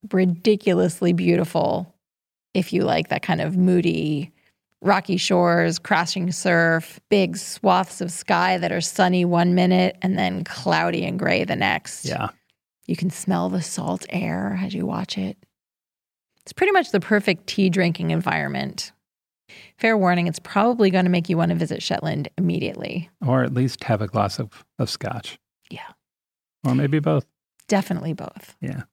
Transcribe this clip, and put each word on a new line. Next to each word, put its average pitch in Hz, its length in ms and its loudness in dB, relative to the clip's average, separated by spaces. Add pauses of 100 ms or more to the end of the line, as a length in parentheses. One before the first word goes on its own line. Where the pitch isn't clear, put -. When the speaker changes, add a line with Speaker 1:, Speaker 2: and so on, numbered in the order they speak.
(120)
Speaker 1:
ridiculously 180 1000 2
beautiful 175 800 0 (580)
if - 220 -2
you 175 80 2
like 165 260 0
that - 140 -4
kind 165 180 -2
of 160 160 -2
moody, 165 760 2 (520)
rocky 190 340 2
shores, 170 600 2
crashing 175 520 -2
surf, 165 800 0
big 185 300 2
swaths - 640 0
of 170 100 -6
sky 180 460 0
that 170 140 -2
are 170 100 -2
sunny 180 420 2
one 175 300 2
minute 185 480 4
and 190 160 0
then 185 260 -2
cloudy 175 640 -2
and 180 120 -6
gray - 260 0
the - 120 -4
next. - 480 -2
Speaker 2:
Yeah. - 240 -4 (580)
Speaker 1:
You 170 100 -2
can 175 120 -2
smell 180 400 -2
the 185 140 -2
salt - 480 -6
air 180 520 -4
as 190 120 -6
you 180 100 -4
watch 190 320 -6
it. 190 220 -6 (1040)
It's - 100 -20
pretty 381 200 2
much 370 180 2
the 202 100 2
perfect 202 460 0
tea 190 240 2
drinking 170 400 0
environment. - 800 -2 (880)
Fair 226 180 4
warning, 175 300 4
it's 160 140 -4
probably 226 500 2
gonna 185 180 4
make 175 220 2
you 165 80 2
wanna 170 160 2
visit 170 280 -2
Shetland - 540 -4
immediately. - 720 -4 (180)
Speaker 2:
Or 127 180 4
at 131 100 -4
least 123 300 -2
have 107 180 0
a 98 60 -4
glass 101 300 -2
of, - 260 -10 (140)
of 120 120 -2
scotch. - 480 -10 (320)
Speaker 1:
Yeah. - 220 -16 (760)
Speaker 2:
Or 127 80 2
maybe 143 240 2
both. 147 260 0 (420)
Speaker 1:
Definitely 185 460 -2
both. - 480 -14
Speaker 2:
Yeah. - 220 -8 (100)